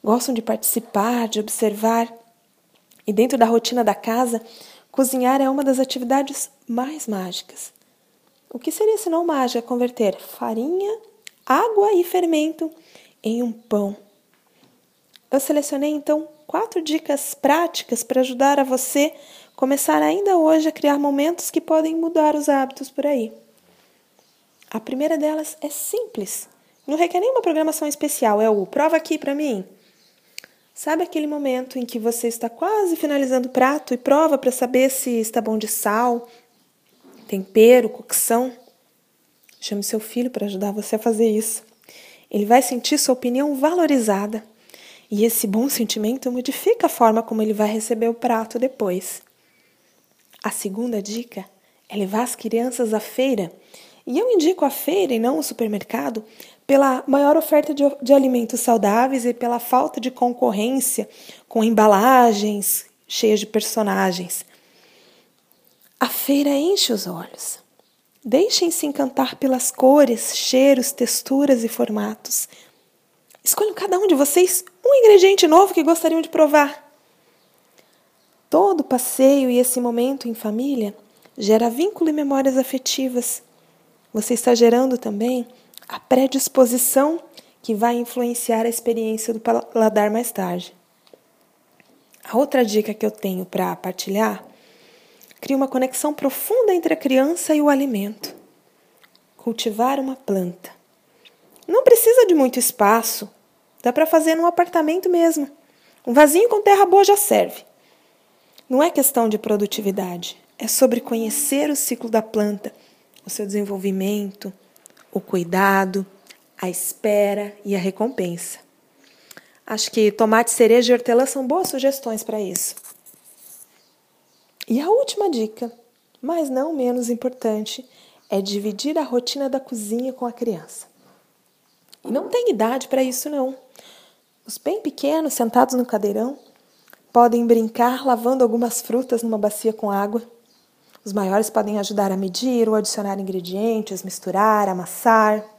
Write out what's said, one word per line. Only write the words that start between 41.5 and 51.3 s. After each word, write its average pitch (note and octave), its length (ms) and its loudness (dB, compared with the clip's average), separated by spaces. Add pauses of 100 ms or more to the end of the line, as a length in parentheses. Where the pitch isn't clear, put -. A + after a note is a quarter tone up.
Ele G#3 160 -2
vai A#3+ 160 6
sentir C4 380 -2
sua C4 140 0
opinião B3+ 420 -2
valorizada. B3 880 0 (720)
E G#3 100 2
esse A3+ 200 0
bom A3 240 0
sentimento A#3 600 -4
modifica C#4 560 -2
a - 20 0
forma A3+ 320 2
como A3+ 220 -6
ele G#3+ 100 -2
vai G#3 140 0
receber A3 400 -4
o A#3 80 -2
prato A3+ 420 -4
depois. G#3+ 640 -6 (1200)
A G#3 60 -4
segunda G#3+ 540 -6
dica G#3 420 -12 (420)